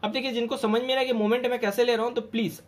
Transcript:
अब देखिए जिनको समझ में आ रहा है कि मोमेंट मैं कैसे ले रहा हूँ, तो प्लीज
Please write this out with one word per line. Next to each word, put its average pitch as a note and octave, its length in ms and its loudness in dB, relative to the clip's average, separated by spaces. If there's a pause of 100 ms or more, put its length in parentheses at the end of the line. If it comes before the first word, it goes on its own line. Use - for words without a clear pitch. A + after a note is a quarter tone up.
अब G#3+ 80 -2
देखिए B3+ 200 -2
जिनको A#3 260 -2
समझ A3+ 240 2
में B3+ 60 -4
आ C4 40 -2
रहा C4 80 2
है B3+ 60 2
कि B3+ 80 0
मोमेंट A#3 320 2
मैं B3 140 0
कैसे A3+ 240 2
ले A#3+ 120 4
रहा A3+ 100 0
हूँ, A#3+ 80 -4
तो A#3+ 80 -2
प्लीज A3 460 -4